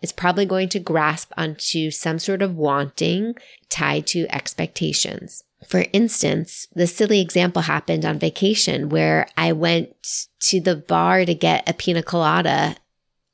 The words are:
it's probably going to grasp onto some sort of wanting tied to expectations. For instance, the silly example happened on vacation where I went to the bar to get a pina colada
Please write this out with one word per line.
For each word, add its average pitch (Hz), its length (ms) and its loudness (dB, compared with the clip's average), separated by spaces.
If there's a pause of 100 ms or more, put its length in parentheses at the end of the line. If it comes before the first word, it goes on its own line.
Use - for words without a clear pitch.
it's 170 100 -6
probably 180 320 2
going 185 260 0
to 196 100 -4
grasp 156 560 0
onto 156 540 -4
some 160 280 -2
sort 190 240 -2
of 185 140 -2
wanting 160 800 0 (340)
tied 147 400 -2
to 165 260 -2
expectations. - 1080 -6 (240)
For 180 240 2
instance, 202 840 0
the 175 120 2
silly 208 340 4
example 175 420 2
happened 156 420 -2
on 160 140 -2
vacation 160 680 0
where 156 480 2
I 165 160 2
went 165 720 -2 (140)
to 190 200 2
the 170 160 2
bar 175 480 2
to 170 100 0
get 165 340 0
a - 60 0
pina 170 280 -2
colada 156 720 0 (580)